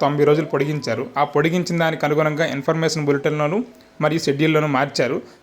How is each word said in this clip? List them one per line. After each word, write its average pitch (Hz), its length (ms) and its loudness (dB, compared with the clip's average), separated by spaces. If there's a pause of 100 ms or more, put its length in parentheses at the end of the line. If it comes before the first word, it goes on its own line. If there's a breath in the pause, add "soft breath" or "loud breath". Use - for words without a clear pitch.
తొంభై 147 220 2
రోజులు 151 220 4
పొడిగించారు. 143 600 -2 (100)
ఆ 143 60 4
పొడిగించిన 165 560 0
దానికి 160 260 -2
అనుగుణంగా 151 400 0
ఇన్ఫర్మేషన్ 156 600 -2
బులెటిన్‌లోను 151 600 0 (360 loud breath)
మరియు 151 180 0
షెడ్యూల్లోను 151 480 2
మార్చారు. 139 540 0 (220 loud breath)